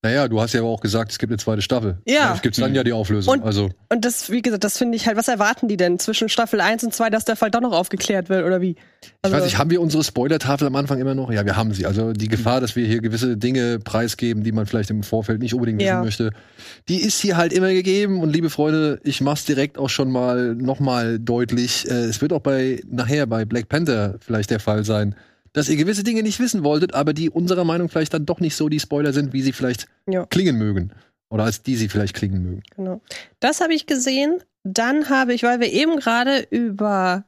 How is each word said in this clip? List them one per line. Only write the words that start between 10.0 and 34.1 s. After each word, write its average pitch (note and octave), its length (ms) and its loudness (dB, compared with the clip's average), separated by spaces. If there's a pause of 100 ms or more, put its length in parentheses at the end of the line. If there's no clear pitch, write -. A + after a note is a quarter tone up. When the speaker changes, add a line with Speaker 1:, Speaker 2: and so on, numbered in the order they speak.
Speaker 1:
Spoiler-Tafel C#3+ 640 0
am C3 80 -2
Anfang C#3 240 0
immer C3+ 160 0
noch? B2+ 160 -4
Ja, G#2 120 0
wir F#2+ 120 2
haben A2 180 0
sie. F#2+ 100 -4
Also A2 280 0
die G#2+ 160 -2
Gefahr, A#2 320 2
dass A#2+ 160 -4
wir A#2+ 100 0
hier A2 140 0
gewisse A#2 360 0
Dinge A#2+ 440 0
preisgeben, A2+ 640 -2
die A2+ 80 0
man A2 140 0
vielleicht G#2+ 240 -2
im G#2+ 120 -2
Vorfeld A2 400 -2
nicht A2+ 120 -2
unbedingt A2+ 260 0
wissen F#3+ 80 2
Speaker 2:
Ja. A2 160 0
Speaker 1:
möchte, A2 260 -2 (580)
die F3+ 140 0
ist G#3 180 0
hier F#3+ 160 2
halt E3+ 160 2
immer F#3 200 4
gegeben. F#3+ 480 2
Und D#3+ 120 2
liebe E3 180 2
Freunde, D3+ 520 0
ich - 180 -2
mach's C#3+ 260 0
direkt C#3+ 320 0
auch C3+ 120 -2
schon C3 220 0
mal B2 420 0
nochmal B2 640 0
deutlich. A#2+ 720 -2
Äh, A#2+ 140 0
es A2 180 -2
wird D3 100 0
auch D3 80 0
bei, C3 480 0
nachher B2+ 380 0
bei A2+ 180 -2
Black A2+ 240 -4
Panther A2+ 520 0
vielleicht G#2+ 300 -2
der A2 100 0
Fall G#2+ 240 0
sein, G#2 320 0 (360)
dass D3 160 0
ihr D#3+ 60 4
gewisse G3 300 0
Dinge A3 180 0
nicht G#3+ 160 -2
wissen A3+ 240 0
wolltet, D3+ 320 2
aber D3 180 2
die D#3+ 160 0
unserer F3 360 0
Meinung E3+ 240 0
vielleicht D#3+ 260 0
dann D#3 100 -2
doch E3+ 140 -2
nicht E3 160 0
so D3+ 140 -2
die D3+ 100 0
Spoiler D3 340 -2
sind, C#3 200 0
wie C3+ 100 -2
sie C3+ 80 2
vielleicht B2 380 -4 (200)
Speaker 2:
Ja. F#3 180 -2
Speaker 1:
klingen F3 300 2
mögen. G2+ 360 -2 (360)
Oder G#2+ 140 -2
als A2 220 -2
die C3 100 -2
sie A2 140 0
vielleicht G2+ 260 -2
klingen F#2+ 300 -2
mögen. F2+ 180 -8 (140)
Speaker 2:
Genau. F#3 240 -6 (400)
Das D4 200 0
habe E4 140 2
ich D4+ 120 -2
gesehen. C#4 520 0 (240)